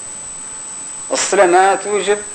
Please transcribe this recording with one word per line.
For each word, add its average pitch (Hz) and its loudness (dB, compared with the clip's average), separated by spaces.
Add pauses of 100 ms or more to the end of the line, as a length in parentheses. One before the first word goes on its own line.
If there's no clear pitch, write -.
(1120)
الصلاة 190 4
ما 185 6
توجب 202 -2 (160)